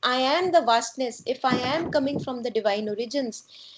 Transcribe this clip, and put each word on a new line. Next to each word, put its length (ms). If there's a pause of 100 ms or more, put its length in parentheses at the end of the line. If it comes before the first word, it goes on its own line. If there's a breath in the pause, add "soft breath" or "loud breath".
I 140
am 340
the 100
vastness, 640
if 180
I 140
am 340
coming 280
from 240
the 80
divine 380
origins, 540 (340 loud breath)